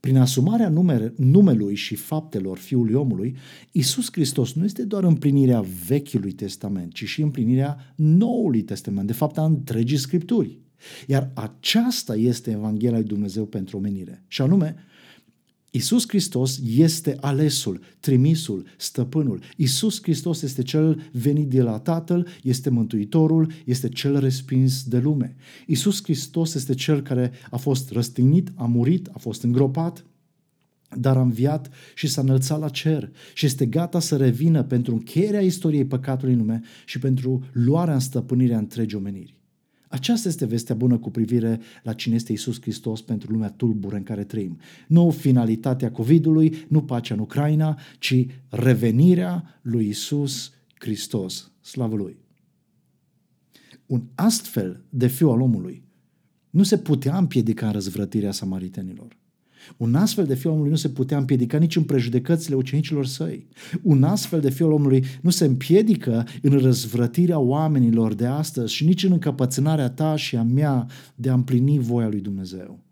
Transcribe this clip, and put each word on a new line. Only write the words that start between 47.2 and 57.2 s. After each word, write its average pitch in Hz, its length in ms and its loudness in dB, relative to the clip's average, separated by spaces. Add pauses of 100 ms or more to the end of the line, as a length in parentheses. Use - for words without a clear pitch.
Ucraina, 151 580 0 (200)
ci 127 280 0 (220)
revenirea 131 1120 2
lui 117 240 0
Iisus 135 680 -6 (220)
Hristos. - 760 -8 (100)
Slavă 113 360 -6
Lui! 98 200 -8 (1700)
Un 127 160 -2 (120)
astfel 113 760 -2
de 127 180 0
fiu 143 240 4
al 117 100 4
omului 98 420 -2 (680)
nu 175 120 4
se 196 160 4
putea 135 400 0
împiedica 113 480 0